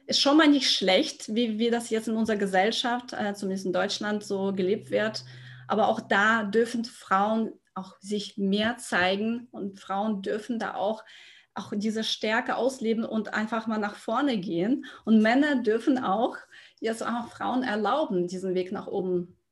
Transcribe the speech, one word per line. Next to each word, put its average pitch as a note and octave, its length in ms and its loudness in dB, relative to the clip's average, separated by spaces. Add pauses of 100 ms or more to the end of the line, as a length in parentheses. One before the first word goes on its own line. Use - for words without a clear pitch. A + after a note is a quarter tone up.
ist - 140 0
schon C#4 160 6
mal D#4 120 8
nicht C#4+ 220 4
schlecht, G3 640 0
wie, A3 240 0
wie A#3 120 2
das A#3 200 -2
jetzt A3 180 -2
in A3 80 -2
unserer A3 200 2
Gesellschaft, G#3+ 800 0
äh, G3+ 200 -4
zumindest F#3+ 320 -4
in F3+ 60 0
Deutschland, G#3 500 -2
so G3 300 -2
gelebt F#3+ 380 -2
wird. G#3 340 -2 (440)
Aber G3+ 200 4
auch A3+ 120 0
da A3 440 2
dürfen A3+ 400 0
Frauen G#3+ 680 0 (220)
auch F#3 260 -12
sich G3+ 360 -6
mehr G#3 400 0
zeigen G#3+ 720 -2
und G3 300 -10
Frauen G3 400 -2
dürfen G#3+ 380 -4
da G#3+ 160 -6
auch, G#3+ 280 -2 (520)
auch - 200 -10
diese A3 300 -2
Stärke A3+ 520 -2
ausleben A3+ 480 0
und A3 300 -4
einfach A3 320 -4
mal A3 120 -2
nach G3+ 160 -4
vorne B3 440 -2
gehen. F#3 460 -2 (200)
Und A3 180 8
Männer C4+ 340 4
dürfen A#3 460 2
auch, A3 340 0 (440)
jetzt A3+ 260 -4
auch A#3 220 -4
Frauen A3 340 -2
erlauben, G#3 640 0
diesen F#3 280 -4
Weg F#3 180 -2
nach F#3+ 140 -6
oben F3+ 500 -2 (160)